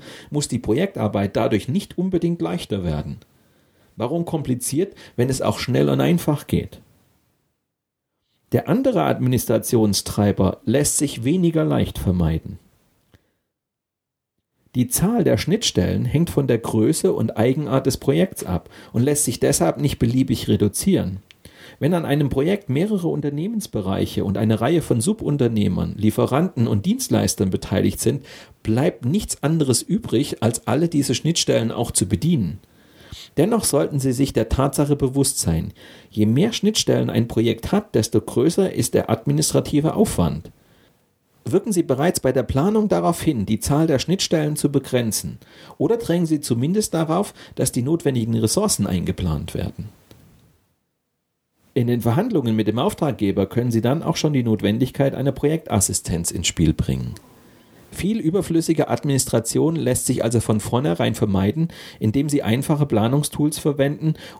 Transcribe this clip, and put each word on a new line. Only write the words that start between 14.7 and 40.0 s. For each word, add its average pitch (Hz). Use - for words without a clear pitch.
Die 123
Zahl 214
der 123
Schnittstellen 101
hängt 139
von 139
der 123
Größe 117
und -
Eigenart 131
des 139
Projekts 160
ab -
und 117
lässt 143
sich -
deshalb 147
nicht 143
beliebig 127
reduzieren. 104
Wenn 151
an 165
einem 139
Projekt 165
mehrere 175
Unternehmensbereiche 143
und 98
eine 110
Reihe 147
von 120
Subunternehmern, 113
Lieferanten 120
und 110
Dienstleistern 104
beteiligt 98
sind, 135
bleibt 123
nichts 165
anderes 143
übrig, -
als -
alle 143
diese 139
Schnittstellen 120
auch 117
zu -
bedienen. 110
Dennoch 214
sollten 143
Sie 131
sich 131
der -
Tatsache 143
bewusst 135
sein, 80
je 104
mehr 151
Schnittstellen 131
ein 117
Projekt 113
hat, 208
desto 110
größer 170
ist -
der -
administrative 147
Aufwand. -